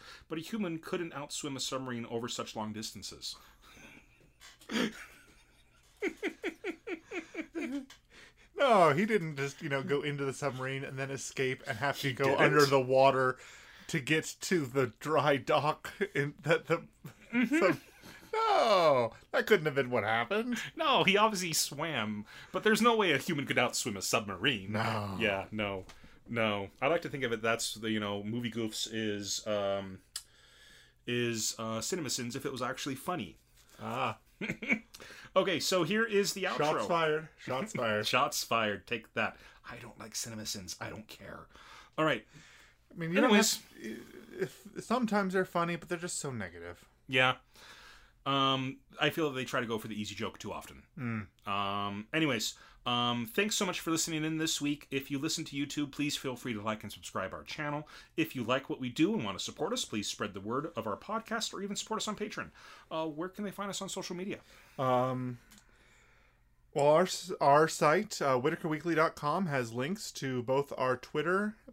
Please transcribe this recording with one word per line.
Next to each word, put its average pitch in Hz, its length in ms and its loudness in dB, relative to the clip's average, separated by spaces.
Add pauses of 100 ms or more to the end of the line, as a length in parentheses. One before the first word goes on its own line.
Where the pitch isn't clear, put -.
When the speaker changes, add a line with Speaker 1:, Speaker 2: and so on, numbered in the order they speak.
(300)
Speaker 1:
But 160 80 -4
a 160 40 -6
human 175 360 -4
couldn't 170 340 -6
outswim 143 440 -8
a 123 40 -6
submarine 123 500 -4
over 117 180 -2
such - 280 -6
long 107 160 -4
distances. - 680 -10
<laughs> - 60 -20 (4000)
Speaker 2:
No, 208 360 8
he 175 100 4
didn't 170 320 0
just, 139 240 -4
you 165 80 -6
know, 139 140 0
go 139 180 2
into 143 240 -2
the 135 80 0
submarine 131 500 -4
and 135 160 -8
then 135 120 -4
escape 135 580 -2
and 127 100 -4
have 135 220 0
to 139 80 0
Speaker 1:
He 127 60 0
Speaker 2:
go 139 100 0
Speaker 1:
didn't. 139 160 4
Speaker 2:
under 151 240 8
the 135 160 6
water 131 560 6 (520)
to 160 120 -2
get 151 420 0
to 170 220 2
the 123 340 0
dry 147 380 4
dock 147 560 0 (220)
in 143 280 -2
that 160 240 2
the 160 160 0 (520)
Speaker 1:
Mm-hmm. 254 240 2
Speaker 2:
sub-, - 220 4 (520)
no, 214 800 6 (200)
that 226 140 2
couldn't 185 200 6
have 147 80 0
been 131 160 2
what 120 140 2
happened. 190 520 0 (180)
Speaker 1:
No, 269 300 4
he 190 140 6
obviously 196 340 2
swam, 127 720 -2 (260)
but 180 140 -4
there's 214 160 6
no 233 160 6
way 196 160 6
a 135 60 4
human 143 260 -2
could 123 140 -2
outswim 117 380 0
a 95 60 -8
submarine. 101 720 0
Speaker 2:
No. 107 480 -2
Speaker 1:
Yeah, 98 300 2
no, 101 340 -4 (420)
no. 107 420 0 (120)
I 131 60 2
like 170 160 2
to 156 80 -6
think 135 140 -4
of 117 80 -2
it, 113 100 -2
that's 113 320 0
the, 110 160 -4
you 110 100 2
know, 101 220 -2
movie 117 280 -4
goofs 110 400 -4
is, 104 560 -4
um, 98 520 -2 (1080)
is, 120 520 -2
uh, 113 220 -4
CinemaSins 123 560 -4
if 131 100 -6
it 135 60 -6
was 123 100 -8
actually 131 320 -4
funny. 135 420 -6 (460)
Speaker 2:
Ah. 113 340 -4 (240)
Speaker 1:
<laughs> 208 60 -6 (880)
Okay, 185 260 4
so 185 220 2
here 208 240 2
is 202 260 2
the 190 120 -4
outro. 180 120 -2 (220)
Speaker 2:
Shots 110 80 0
fired. 160 420 2 (160)
Shots 131 280 -4
Speaker 1:
<laughs> - 40 -6
Speaker 2:
fired. 107 300 2
Speaker 1:
Shots 139 360 2
fired. 107 440 0
Take 117 260 -8
that. 107 240 -2 (340)
I 123 120 -12
don't 117 180 -16
like 110 140 -12
CinemaSins. 107 640 -8
I 110 80 -8
don't - 180 -12
care. - 340 -14 (580)
All 156 80 4
right. 135 180 0 (640)
Speaker 2:
I - 80 -16
mean, 165 140 -4
you 180 60 4
Speaker 1:
Anyways. 214 420 6 (220)
Speaker 2:
don't 110 100 -8
have, - 80 -12 (800)
if, 175 80 -8
sometimes 214 480 0
they're 190 100 2
funny, 170 320 0
but - 140 -12
they're 180 80 -4
just 170 220 -6
so 143 100 -6
negative. 87 560 -10 (200)
Speaker 1:
Yeah. 131 280 4 (920)
Um, 135 540 0 (200)
I 151 120 2
feel 156 180 0
that 131 80 -6
they 131 80 -4
try 127 160 -2
to 120 60 -2
go 113 100 -2
for 110 120 -8
the 107 120 -6
easy 104 140 -8
joke 101 240 -6
too 101 160 -8
often. 71 300 -14 (140)
Speaker 2:
Mm. 113 280 -4 (200)
Speaker 1:
Um, 101 680 -2
anyways, 143 400 0 (300)
um, 120 480 0
thanks 208 240 0
so 208 100 0
much 180 140 -4
for - 100 -4
listening 160 340 -2
in 160 140 -2
this 160 220 -2
week. 143 300 -2
If 135 200 -4
you 143 80 -2
listen 156 260 -4
to 143 120 -10
YouTube, 143 360 -2
please 147 240 -2
feel 131 200 -4
free 120 180 -6
to 104 60 -4
like 110 220 -4
and 101 100 -10
subscribe 95 420 -6
our 76 100 -10
channel. 147 420 -6 (300)
If 160 180 0
you 131 80 -4
like 127 280 0
what 139 100 -6
we 127 80 -4
do 156 260 2
and 165 100 -2
want 98 140 -4
to - 60 -6
support 156 280 -4
us, 247 120 -2
please 104 240 -4
spread 101 260 -4
the 98 60 -10
word 123 360 -4
of 110 100 -4
our 101 100 -2
podcast 220 580 -6
or 180 80 -8
even 202 140 -6
support - 240 -4
us - 80 -4
on 208 80 -4
Patreon. 175 340 -8 (400)
Uh, 160 160 -2
where 160 220 -4
can 208 160 -8
they 196 60 -4
find 196 200 -6
us 185 120 -6
on 190 60 -6
social 185 280 -6
media? 185 220 -6 (400)
Speaker 2:
Um, 127 600 0 (1400)
well, 143 140 4
our 156 140 10
s-, 180 380 -4
our 151 260 8
site, 170 540 2
uh, 135 200 4
whitakerweekly 156 560 0
dot 156 200 4
com, 165 300 0
has 131 260 -2
links 143 400 -4
to 127 320 -4
both 135 320 0
our 127 200 2
Twitter 185 580 -2 (180)